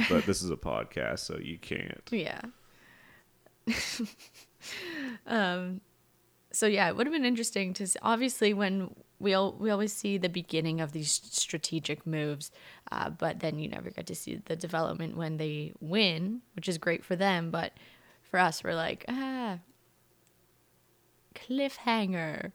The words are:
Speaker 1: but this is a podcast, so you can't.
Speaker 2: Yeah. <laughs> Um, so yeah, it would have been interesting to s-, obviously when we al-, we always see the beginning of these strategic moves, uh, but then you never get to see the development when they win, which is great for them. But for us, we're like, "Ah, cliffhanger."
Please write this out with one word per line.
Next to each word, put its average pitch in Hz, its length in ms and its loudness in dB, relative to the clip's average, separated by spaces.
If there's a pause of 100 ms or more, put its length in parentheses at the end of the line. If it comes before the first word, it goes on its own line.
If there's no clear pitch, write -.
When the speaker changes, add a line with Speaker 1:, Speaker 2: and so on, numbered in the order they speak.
Speaker 1:
but 87 160 4
this 95 160 2
is 90 80 -2
a 78 80 -2
podcast, 58 600 -2
so - 180 -6
you 82 220 -8
can't. - 420 -6 (100)
Speaker 2:
Yeah. 214 300 -4 (1300)
<laughs> 226 80 4 (1500)
Um, 185 540 0 (680)
so - 140 2
yeah, 202 220 6
it - 80 0
would 247 100 4
have 302 80 0
been 294 120 4
interesting 226 500 0
to - 80 -4
s-, 185 180 0
obviously 226 520 4
when 196 420 0 (240)
we 196 140 4
al-, 190 200 4
we 220 160 0
always 208 240 2
see 196 240 0
the 180 120 2
beginning 165 520 0
of 156 120 -2
these 151 180 -2
strategic - 960 -2
moves, 151 440 -2 (400)
uh, - 180 -2
but - 320 -2
then 156 180 0
you 156 80 -4
never - 240 -8
get - 160 -8
to 175 80 -8
see - 300 -8
the - 100 -2
development 165 600 -2
when 160 200 -2
they 151 420 -4
win, 190 640 2 (140)
which 180 140 -6
is 170 80 0
great 170 260 0
for 185 120 0
them. 175 360 2
But 165 220 -2 (500)
for - 160 0
us, 170 240 4
we're 165 120 0
like, - 340 -2
"Ah, 254 500 -2 (1700)
cliffhanger." 208 1200 0